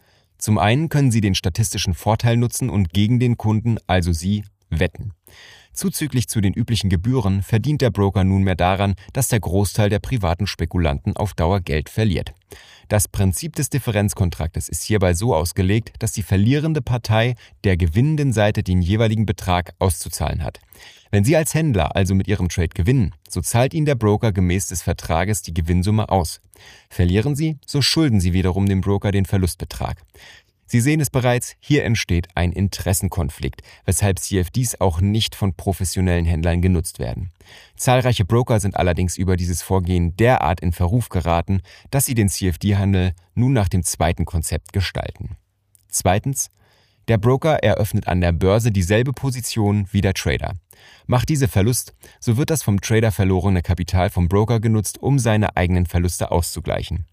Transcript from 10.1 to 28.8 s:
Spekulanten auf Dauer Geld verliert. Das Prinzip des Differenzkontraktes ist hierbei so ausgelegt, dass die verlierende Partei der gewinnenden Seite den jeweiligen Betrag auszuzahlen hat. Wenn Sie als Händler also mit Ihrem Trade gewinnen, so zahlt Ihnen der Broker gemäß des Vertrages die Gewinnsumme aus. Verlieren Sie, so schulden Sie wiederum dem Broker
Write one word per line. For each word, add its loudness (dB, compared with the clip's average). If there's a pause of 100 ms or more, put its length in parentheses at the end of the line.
Spekulanten -2
auf -2
Dauer 0
Geld -4
verliert. -2 (540)
Das 0
Prinzip -2
des -4
Differenzkontraktes -2
ist -8
hierbei 2
so 0
ausgelegt, 0
dass -4
die -6
verlierende 2
Partei 0 (300)
der 4
gewinnenden 2
Seite 2
den 2
jeweiligen 2
Betrag -2
auszuzahlen -2
hat. -10 (500)
Wenn 4
Sie 4
als 0
Händler 0
also 2
mit 0
Ihrem 0
Trade -2
gewinnen, 0 (140)
so -6
zahlt 0
Ihnen 0
der 2
Broker 2
gemäß 0
des -8
Vertrages -2
die -10
Gewinnsumme 0
aus. 0 (500)
Verlieren 2
Sie, -2
so -2
schulden 2
Sie 2
wiederum 2
dem 2
Broker 0